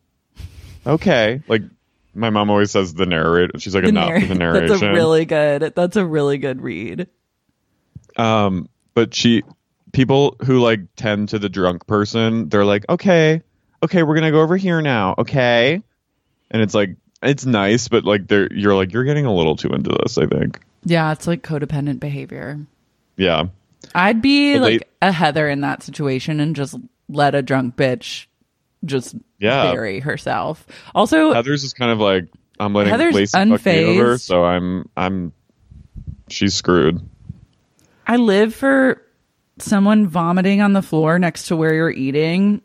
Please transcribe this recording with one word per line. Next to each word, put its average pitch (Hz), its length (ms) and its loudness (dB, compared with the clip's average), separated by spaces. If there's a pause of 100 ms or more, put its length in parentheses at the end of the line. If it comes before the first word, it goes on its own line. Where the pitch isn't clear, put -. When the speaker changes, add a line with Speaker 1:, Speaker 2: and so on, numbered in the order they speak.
(880)
Speaker 1:
Okay." 135 600 0
Like, 110 140 0 (520)
my 110 160 -2
mom 104 200 2
always 104 200 2
says 92 240 -2
the 92 100 -2
narrator. 85 540 2
She's 95 160 -6
like, 95 80 2
Speaker 2:
The 90 80 2
Speaker 1:
"Enough 95 180 2
Speaker 2:
narr-, - 120 0
Speaker 1:
with 185 80 -2
the 98 60 -2
Speaker 2:
<laughs> 165 340 2
that's 196 140 2
a - 20 2
Speaker 1:
narration." - 100 0
Speaker 2:
really 160 300 2
good, 151 500 0
that's 180 220 -2
a 190 100 2
really 143 320 0
good 131 240 -6
read. 90 460 -10 (1080)
Speaker 1:
Um, 104 520 0 (260)
but 117 180 2
she, 117 300 2 (500)
people 135 520 2
who, 127 160 4
like, 113 200 2 (140)
tend 104 360 -2
to 110 100 -2
the 101 80 -2
drunk 90 400 -2
person, 113 600 0
they're 101 160 2
like, 101 240 0
"Okay, 165 540 2 (400)
okay, 170 220 2
we're 151 100 0
gonna 160 160 2
go 156 100 4
over 160 160 2
here 175 240 0
now, 113 380 0
okay?" 123 640 2 (720)
And 110 100 0
it's 104 120 0
like, 101 220 0 (280)
it's 135 200 -2
nice, 113 440 0
but, 113 160 0
like, 98 240 0
they're, 101 240 2
you're 101 240 2
like, 95 160 0
"You're 123 120 -2
getting 147 220 -2
a 107 80 0
little 80 220 2
too 67 140 -6
into 67 200 -4 (120)
this," - 140 -4
I 71 100 2
think. - 340 -4 (240)
Speaker 2:
Yeah, 160 280 0
it's, - 140 -10
like, 170 160 -4
codependent 143 580 -6
behavior. 143 580 -12 (580)
Speaker 1:
Yeah. 85 300 2 (480)
Speaker 2:
I'd 214 280 2
be 285 320 2
Speaker 1:
But 262 100 2
they 220 140 2
Speaker 2:
like - 100 -8 (140)
a 185 100 2
Heather 151 360 0
in 143 140 -4
that 143 200 -6
situation 143 580 -4
and 151 140 -2
just 139 220 -8 (320)
let 143 260 0
a 139 80 0
drunk 127 340 -2
bitch 127 500 -4 (580)
just 135 320 -6 (220)
Speaker 1:
Yeah. 107 340 0
Speaker 2:
bury 101 280 -6
herself. 135 640 -6 (280)
Also, 311 380 2
Speaker 1:
Heather's 135 320 -2
is 131 100 -12
kind 120 160 0
of 110 80 0
like, 95 280 2 (340)
"I'm 101 140 -2
letting 101 160 2
Speaker 2:
Heather's 320 240 2
Speaker 1:
Lacey 101 180 0
fuck 208 340 2
me 165 180 2
over, 165 300 2
Speaker 2:
unfazed. 123 60 -4
Speaker 1:
so 87 240 2
I'm, 90 520 -2
I'm, 92 360 -4 (960)
she's 98 260 -2
screwed." 85 460 2 (1080)
Speaker 2:
I 233 100 0
live 220 380 2
for 269 480 0 (560)
someone 208 480 2
vomiting 180 540 0
on 202 120 2
the 196 100 2
floor 160 360 0
next 175 300 -2
to 170 80 0
where 160 180 0
you're 160 160 0
eating 165 760 -2